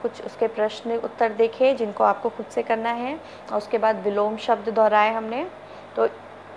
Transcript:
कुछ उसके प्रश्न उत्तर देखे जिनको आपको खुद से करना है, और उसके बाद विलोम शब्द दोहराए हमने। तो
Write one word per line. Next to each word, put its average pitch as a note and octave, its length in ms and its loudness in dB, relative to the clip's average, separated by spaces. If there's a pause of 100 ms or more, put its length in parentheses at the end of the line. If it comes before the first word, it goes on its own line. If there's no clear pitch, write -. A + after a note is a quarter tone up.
कुछ - 240 -4
उसके - 220 0
प्रश्न A3 500 -2
उत्तर A3+ 340 0
देखे A3+ 440 4
जिनको G#3+ 280 0
आपको G#3 260 4
खुद - 160 -6
से A#3 180 -4
करना A3+ 280 0
है, B3 240 -4 (360)
और G#3+ 60 0
उसके G#3 200 0
बाद G#3+ 260 2
विलोम G#3 340 0
शब्द A3 320 0
दोहराए G#3+ 440 4
हमने। A3+ 300 -4 (520)
तो A3+ 120 4 (500)